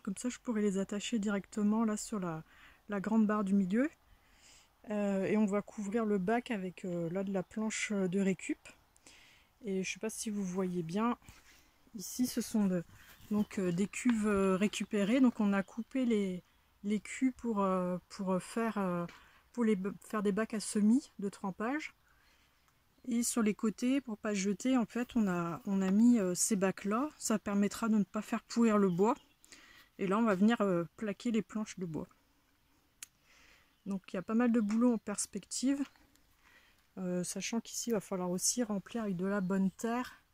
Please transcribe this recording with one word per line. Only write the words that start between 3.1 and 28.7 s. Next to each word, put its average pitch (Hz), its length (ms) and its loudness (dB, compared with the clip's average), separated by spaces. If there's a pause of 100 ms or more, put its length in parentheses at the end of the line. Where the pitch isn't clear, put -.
barre 214 160 2
du 190 100 0
milieu. 202 340 4 (1040)
Euh, 202 360 0
et 214 120 2
on 214 80 4
va 202 160 0
couvrir 214 440 -4
le 208 120 2
bac 220 320 0
avec, 185 360 -6
euh, 175 260 -2
là, 196 120 -2
de 196 80 -4
la 190 120 -2
planche - 500 -4
de 190 260 0
récup. 196 380 -2 (1080)
Et 190 160 -2
je 180 120 -4
sais 185 60 -14
pas 220 100 -4
si - 200 -8
vous 202 140 -2
voyez 180 400 -2
bien, 208 340 0 (800)
ici 240 320 -4
ce 240 140 -4
sont 214 240 0
de, 180 180 2 (480)
donc, 208 280 0
euh, 180 120 0
des 185 160 0
cuves, 220 400 0
euh, 196 300 2
récupérées. 208 640 0
Donc 247 180 4
on 202 140 2
a 196 100 0
coupé - 420 -4
les, 202 380 0 (400)
les 208 160 0
culs - 320 -2
pour, 226 300 -2
euh, 185 360 0 (120)
pour 185 340 -2
faire, 226 340 -4
euh, 175 280 -2 (480)
pour 240 100 -2
les 220 140 4
b-, 190 240 -4
faire 220 200 -6
des 202 120 2
bacs 220 200 -2
à 214 60 -4
semis 214 600 2
de 202 100 -4
trempage. 220 640 -6 (1120)
Et 233 160 0
sur - 180 0
les 214 120 4
côtés, 247 480 0
pour 220 160 -8
pas 214 160 -4
jeter, 202 420 0
en 233 100 2
fait, - 300 -6
on 214 140 2
a, 170 360 -2
on 196 160 0
a 190 100 2
mis, 233 280 6
euh, 180 160 0
ces - 220 0
bacs-là. 202 600 0
Ça 220 220 0
permettra 202 480 0
de 214 80 4
ne 208 80 4
pas - 180 -6
faire 220 220 -4
pourrir 226 340 4